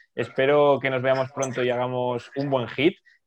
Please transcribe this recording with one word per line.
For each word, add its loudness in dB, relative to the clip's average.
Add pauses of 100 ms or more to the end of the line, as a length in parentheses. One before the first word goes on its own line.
(160)
Espero 2
que -2
nos -2
veamos 0
pronto -4
y 0
hagamos -4
un -4
buen 0
hit, 0 (300)